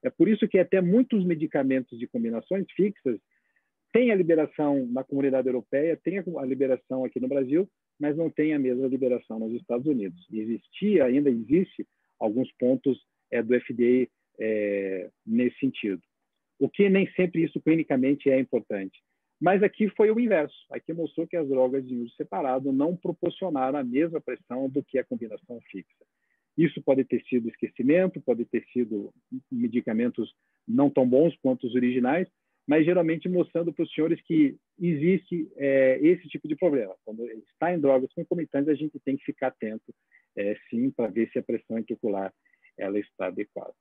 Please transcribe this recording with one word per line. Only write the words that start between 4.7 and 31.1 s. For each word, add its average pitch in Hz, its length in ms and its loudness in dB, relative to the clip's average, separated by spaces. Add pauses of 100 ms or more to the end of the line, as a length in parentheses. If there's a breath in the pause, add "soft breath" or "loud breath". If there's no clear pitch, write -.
na 123 160 -4
Comunidade 135 460 0
Europeia, 139 480 -2
têm 180 220 -4
a, 180 60 -6 (140)
a 139 60 -6
liberação 131 600 -2
aqui 110 140 -6
no 123 80 -4
Brasil, 139 420 0 (300)
mas 147 180 -2
não 165 120 -2
tem 156 240 0
a 147 60 0
mesma 131 280 0
liberação 123 520 -2
nos 110 160 -6
Estados 120 320 -6
Unidos. 98 440 -4
Existia, 117 760 0
ainda 135 260 2
existe, 123 560 0 (320)
alguns 117 400 -2
pontos, 127 420 0 (300)
é, 117 120 0
do 113 120 2
F 123 180 -2
D 120 320 4
A, - 380 -14
é, 101 680 -2 (140)
nesse 117 340 0
sentido. 110 440 -4 (560)
O 139 100 2
que 202 200 -2
nem 190 240 2
sempre 175 320 -2
isso - 160 -8
clinicamente 143 680 0
é 131 100 4
importante. 107 600 -4 (400)
Mas 185 220 4
aqui 208 280 0
foi 214 200 2
o 220 80 0
inverso. 190 380 0 (140)
Aqui 123 220 -12
mostrou 165 340 -6
que 175 100 -8
as 151 120 -2
drogas 131 380 0
de 127 80 -8
uso 120 220 -8
separado 135 560 -2
não 151 240 0
proporcionaram 156 840 -4
a 135 60 -4
mesma 147 360 -2
pressão 127 480 -8
do 135 140 -4
que - 160 -4
a 127 60 -2
combinação 123 560 -10 (100)
fixa. - 340 -18 (520)
Isso 156 260 0
pode 135 220 2
ter 117 220 -2
sido 117 220 -2
esquecimento, 160 720 0
pode 120 240 -2
ter - 280 -4
sido 110 420 -4 (340)
medicamentos 117 840 -2 (320)
não 135 240 2
tão 131 180 2
bons 139 320 4